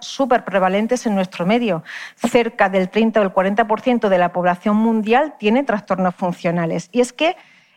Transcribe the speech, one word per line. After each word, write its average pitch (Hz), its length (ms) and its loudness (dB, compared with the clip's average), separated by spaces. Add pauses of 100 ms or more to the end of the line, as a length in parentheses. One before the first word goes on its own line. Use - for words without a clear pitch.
súper 254 440 -2
prevalentes 196 640 -2
en 208 80 0
nuestro 185 320 -4
medio. 208 360 0 (320)
Cerca 233 540 0
del 190 220 0
treinta 220 300 2
o - 20 2
el 185 100 0
cuarenta 202 340 0
por 214 140 -2
ciento 233 300 0
de 185 80 4
la 175 160 0
población 180 420 0
mundial 226 640 2
tiene 226 260 0
trastornos 185 500 -2
funcionales. 175 800 -4
Y 240 80 0
es 247 140 0
que 330 240 -2 (380)